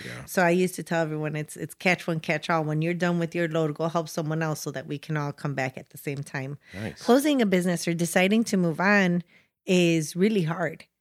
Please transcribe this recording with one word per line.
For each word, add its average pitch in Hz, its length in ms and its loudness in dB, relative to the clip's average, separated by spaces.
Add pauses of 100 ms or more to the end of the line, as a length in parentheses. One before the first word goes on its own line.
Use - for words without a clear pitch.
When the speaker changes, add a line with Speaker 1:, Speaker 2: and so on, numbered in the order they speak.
Speaker 1:
yeah. - 200 -12
Speaker 2:
So - 180 2
I 170 80 6
used 180 240 2
to 160 80 -8
tell 165 180 -2
everyone 151 340 -4
it's, 151 220 -8
it's 160 160 -10
catch - 320 0
one, 165 140 -2
catch 156 280 -2
all. 165 160 2
When 151 200 0
you're 170 100 -2
done 175 240 0
with 165 160 -2
your 175 140 -2
load, 160 260 0
go 160 140 -4
help 165 200 -2
someone 160 360 -4
else 156 180 -4
so - 80 -6
that 135 160 -8
we 147 140 -8
can 156 180 -6
all 143 140 -4
come 143 240 -6
back 131 200 -4
at - 140 -16
the - 80 -20
same 143 260 -8
time. 139 360 -8 (160)
Speaker 1:
Nice. 101 260 -8
Speaker 2:
Closing 277 400 4
a 214 60 4
business 180 400 2
or 170 80 0
deciding 190 500 2
to 208 120 0
move 170 220 2
on 180 440 4 (420)
is 170 500 4
really 196 280 2
hard. 165 420 -4 (160)